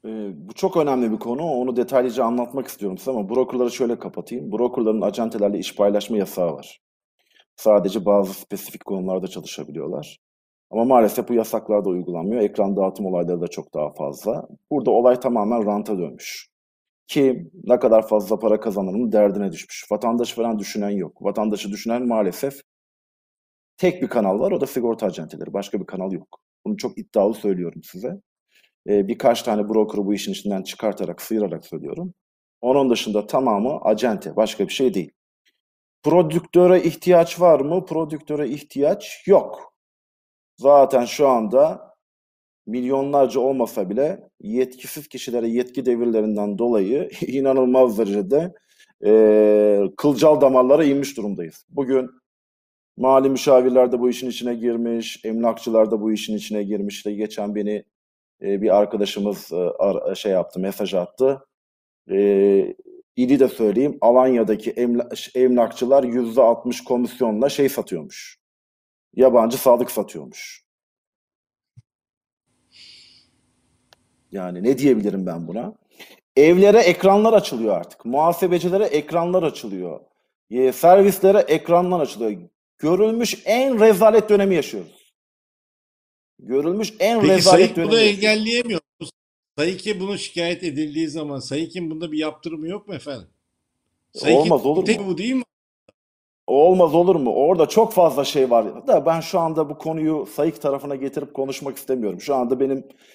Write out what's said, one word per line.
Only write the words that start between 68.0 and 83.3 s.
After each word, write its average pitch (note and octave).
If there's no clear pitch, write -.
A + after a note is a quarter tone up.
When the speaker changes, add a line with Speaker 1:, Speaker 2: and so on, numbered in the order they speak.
Speaker 1:
Yabancı A#2+
sadık A#2+
satıyormuş. -
Yani F2+
ne B2+
diyebilirim G#2
ben E2
buna? A#2+
Evlere F#3
ekranlar G3
açılıyor A2+
artık. -
Muhasebecilere E3+
ekranlar E3
açılıyor. F#2+
E, B2+
servislere F#3+
ekranlar F3
açılıyor. G#2+
Görülmüş G#3